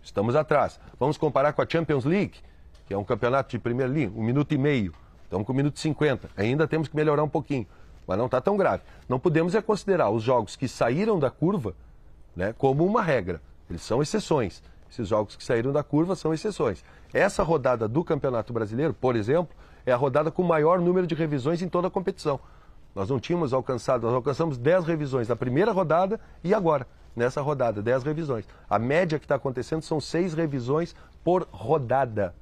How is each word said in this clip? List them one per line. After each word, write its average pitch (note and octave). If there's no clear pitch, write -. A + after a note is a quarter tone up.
estamos A2+
atrás. D3
Vamos D3
comparar D3
com -
a -
Champions D3+
League, E3
que G2
é G2
um G2+
campeonato B2
de A#2
primeira B2+
linha, C3+
um A2+
minuto C#3
e D3
meio. C3
Estamos G2+
com B2+
um -
minuto C#3
e -
cinquenta. D3+
Ainda C3+
temos D#3
que -
melhorar D3+
um D3+
pouquinho, C#3
mas F3+
não B2
tá -
tão G3+
grave. B2+
Não B2+
podemos E3
é A3
considerar F#3
os A2+
jogos A#2
que C3
saíram E3+
da C3+
curva, D3+
né, F#2+
como C#3
uma A3
regra. A2
Eles E2+
são A#2+
exceções. D3+
Esses A2+
jogos G#2+
que -
saíram B2
da D3
curva D#3+
são D#3+
exceções. D#3
Essa F#3
rodada B2+
do C3+
Campeonato C3
Brasileiro, A2+
por B2+
exemplo, C3
é B2+
a -
rodada C#3+
com F3+
maior E3+
número F3+
de D#3+
revisões D3+
em F#3
toda F3+
a F3+
competição. F3
Nós G2
não C3+
tínhamos D#3
alcançado, B2+
nós A#2
alcançamos C3+
dez E3
revisões C#3
na A#2+
primeira C#3+
rodada F#3
e F3
agora, D#3+
nessa B2
rodada, B2+
dez A#2+
revisões. D3
A G2+
média D3+
que -
tá D3
acontecendo C3
são D#3
seis E3+
revisões D3+
por F3
rodada. B2